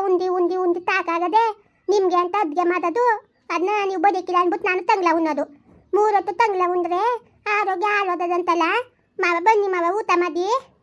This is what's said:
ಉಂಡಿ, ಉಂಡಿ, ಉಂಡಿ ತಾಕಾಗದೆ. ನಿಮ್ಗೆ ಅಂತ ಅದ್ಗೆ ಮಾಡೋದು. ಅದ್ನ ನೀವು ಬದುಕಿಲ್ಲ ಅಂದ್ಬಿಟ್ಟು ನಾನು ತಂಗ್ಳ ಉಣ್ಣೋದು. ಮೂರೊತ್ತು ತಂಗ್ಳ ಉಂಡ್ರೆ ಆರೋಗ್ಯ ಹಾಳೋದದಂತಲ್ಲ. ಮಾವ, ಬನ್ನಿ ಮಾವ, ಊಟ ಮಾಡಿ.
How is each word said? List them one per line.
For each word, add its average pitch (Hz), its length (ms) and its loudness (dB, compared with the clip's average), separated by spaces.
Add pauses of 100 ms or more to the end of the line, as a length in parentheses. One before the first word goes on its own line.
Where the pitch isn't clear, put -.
ಉಂಡಿ, 370 280 0
ಉಂಡಿ, 359 280 0
ಉಂಡಿ 359 240 0
ತಾಕಾಗದೆ. 359 640 0 (440)
ನಿಮ್ಗೆ 370 280 2
ಅಂತ 359 240 0
ಅದ್ಗೆ 349 240 0
ಮಾಡೋದು. 349 400 0 (500)
ಅದ್ನ 339 160 -2 (140)
ನೀವು 381 160 -2
ಬದುಕಿಲ್ಲ 359 400 0
ಅಂದ್ಬಿಟ್ಟು 370 280 -2
ನಾನು 359 220 -2
ತಂಗ್ಳ 381 240 2
ಉಣ್ಣೋದು. 311 300 -2 (500)
ಮೂರೊತ್ತು 403 420 2
ತಂಗ್ಳ 415 260 0 (100)
ಉಂಡ್ರೆ 349 300 0 (520)
ಆರೋಗ್ಯ 392 320 -2
ಹಾಳೋದದಂತಲ್ಲ. 349 760 0 (540)
ಮಾವ, 349 220 0
ಬನ್ನಿ 403 280 2
ಮಾವ, 359 180 0 (120)
ಊಟ 427 180 -4
ಮಾಡಿ. 349 300 -2 (360)